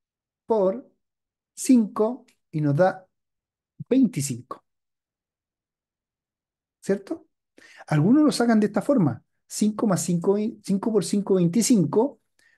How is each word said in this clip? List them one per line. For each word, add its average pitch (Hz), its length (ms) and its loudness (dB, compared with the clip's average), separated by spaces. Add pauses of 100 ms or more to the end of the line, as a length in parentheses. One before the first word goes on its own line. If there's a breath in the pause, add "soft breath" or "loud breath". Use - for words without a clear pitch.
(460)
por 220 440 -2 (640)
cinco 226 720 0 (260)
y 156 100 -4
nos 143 140 0
da 185 300 0 (840)
veinticinco. 143 800 -2 (2250)
¿Cierto? - 460 -6 (580 loud breath)
Algunos 202 380 2
lo 269 80 4
sacan 233 280 2
de 208 80 2
esta 208 140 -4
forma. 180 420 0 (220)
Cinco - 400 -2
más 170 160 0
cinco, 185 360 -2 (260)
cinco 196 280 -4
por 196 140 0
cinco, 202 300 -2
veinticinco, 190 840 0 (360)